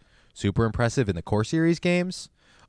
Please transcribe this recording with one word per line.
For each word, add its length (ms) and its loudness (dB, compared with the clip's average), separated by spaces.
super 320 0
impressive 440 0
in 60 0
the 60 -8
Core 240 0
Series 340 2
games. 500 -2